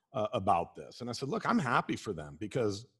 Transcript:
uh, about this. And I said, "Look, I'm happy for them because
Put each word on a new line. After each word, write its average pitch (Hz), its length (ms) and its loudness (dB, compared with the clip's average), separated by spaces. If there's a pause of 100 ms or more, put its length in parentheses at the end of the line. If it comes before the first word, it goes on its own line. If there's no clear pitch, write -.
(140)
uh, 107 200 0
about 98 420 2
this. - 260 -14
And 120 80 -6
I 120 40 -4
said, 135 140 -4
"Look, 202 180 -2
I'm 233 140 4
happy 139 380 2
for - 160 -4
them 76 260 -8
because 107 460 0 (140)